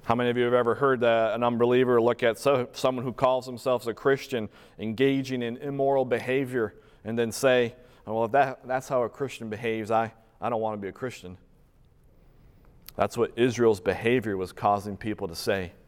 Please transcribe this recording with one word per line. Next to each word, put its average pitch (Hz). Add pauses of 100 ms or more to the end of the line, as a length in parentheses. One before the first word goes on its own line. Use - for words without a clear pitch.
How 117
many 123
of 120
you 123
have 120
ever 117
heard 131
that 113
an 120
unbeliever 120
look 117
at 113
so-, 131
someone 131
who 123
calls 127
themselves 123
a 110
Christian 131 (300)
engaging 127
in 117
immoral 139
behavior 123 (300)
and 113
then 117
say, 123 (320)
"Oh, 107
well, 113
if 104
that, 135
that's 131
how 127
a 110
Christian 117
behaves, 110
I, 113 (280)
I 107
don't 117
want 107
to 104
be 98
a 92
Christian"? 92 (1600)
That's 104
what 113
Israel's 113
behavior 107
was 92
causing 101
people 104
to 85
say. 95 (160)